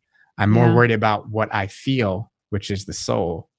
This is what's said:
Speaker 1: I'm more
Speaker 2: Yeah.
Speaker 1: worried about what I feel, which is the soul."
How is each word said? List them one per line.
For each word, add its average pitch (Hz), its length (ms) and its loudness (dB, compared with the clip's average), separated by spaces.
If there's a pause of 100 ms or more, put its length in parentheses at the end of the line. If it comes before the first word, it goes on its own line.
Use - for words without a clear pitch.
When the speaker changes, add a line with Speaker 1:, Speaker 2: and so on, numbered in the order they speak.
(380)
Speaker 1:
I'm 104 120 2
more 117 180 6
Speaker 2:
Yeah. 113 80 4
Speaker 1:
worried 120 160 4
about 107 380 -2
what 107 260 -2
I 98 120 -4
feel, 110 640 -4 (180)
which 101 200 -6
is 98 160 -6
the 98 80 -14
soul." 90 640 -6